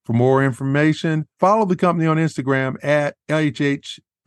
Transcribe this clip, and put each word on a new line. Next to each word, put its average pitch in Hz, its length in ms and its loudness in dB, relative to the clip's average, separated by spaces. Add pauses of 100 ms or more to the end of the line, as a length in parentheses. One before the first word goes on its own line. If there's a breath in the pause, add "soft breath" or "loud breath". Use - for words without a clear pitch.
For - 80 -6
more 131 320 4
information, 147 840 -2 (120)
follow 214 260 2
the 180 120 0
company 170 300 0
on 160 100 2
Instagram 135 680 -2
at 147 320 -2 (120)
L 156 100 0
H 151 220 -2
H 143 400 -4 (260)